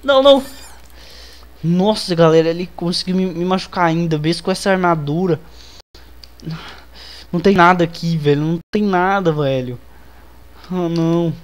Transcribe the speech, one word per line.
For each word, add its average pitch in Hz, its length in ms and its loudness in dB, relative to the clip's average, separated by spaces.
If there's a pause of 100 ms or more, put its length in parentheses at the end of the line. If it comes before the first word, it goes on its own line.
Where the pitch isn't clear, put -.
Não, 269 200 2
não. 269 200 6 (1200)
Nossa, 180 520 0
galera, 165 340 6
ele 175 260 -4
conseguiu 180 400 -4
me, 185 120 0
me 175 180 -4
machucar 185 400 -2
ainda. 165 320 0
Mesmo 160 280 -2
com 190 60 -2
essa 190 200 -2
armadura. 170 680 0 (1900)
Não 175 80 -2
tem 196 160 2
nada 175 280 4
aqui, 165 340 -4
velho. 147 240 2
Não 165 180 -2 (140)
tem 208 80 0
nada, 190 500 0
velho. 135 480 -4 (920)
Ah, 175 180 -2
não. 165 420 0 (120)